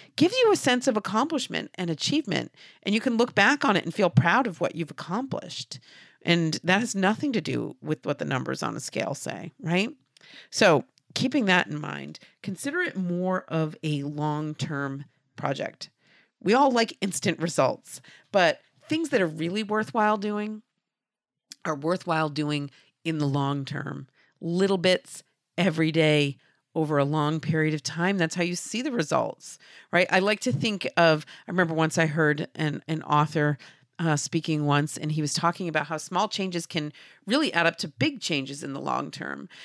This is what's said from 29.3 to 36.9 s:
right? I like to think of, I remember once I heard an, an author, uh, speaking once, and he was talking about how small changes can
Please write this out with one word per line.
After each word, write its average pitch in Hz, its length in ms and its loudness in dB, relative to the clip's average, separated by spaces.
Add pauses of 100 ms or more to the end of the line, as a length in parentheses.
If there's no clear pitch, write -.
right? 175 200 4
I 180 80 4
like 202 220 2
to 247 120 -2
think 214 340 -2 (120)
of, 156 260 6 (240)
I - 20 -8
remember 175 220 2
once 160 240 0
I 165 80 4
heard 151 500 2
an, 151 320 -2
an 160 180 -4
author, 147 520 2 (420)
uh, 165 160 2
speaking 151 520 -2
once, 143 320 2
and 156 120 -4
he 156 120 -2
was 147 100 -2
talking 170 360 -2
about 151 180 -2
how 160 100 -6
small 185 320 -2
changes 180 380 -4
can 151 260 -6 (340)